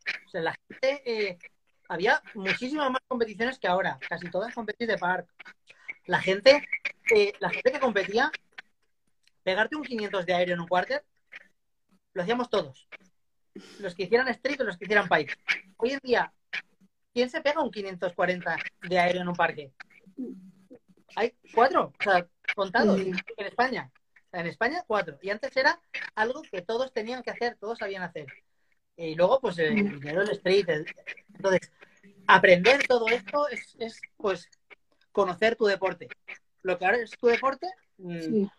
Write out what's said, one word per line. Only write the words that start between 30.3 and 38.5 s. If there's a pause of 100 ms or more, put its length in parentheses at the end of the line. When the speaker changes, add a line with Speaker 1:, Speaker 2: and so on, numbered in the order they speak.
Speaker 1:
street.
El, (480)
entonces, (560)
aprender
todo
esto
es,
es, (160)
pues, (640)
conocer
tu
deporte. (540)
Lo
que
ahora
es
tu
deporte, (320)
mm,
Speaker 2:
Sí.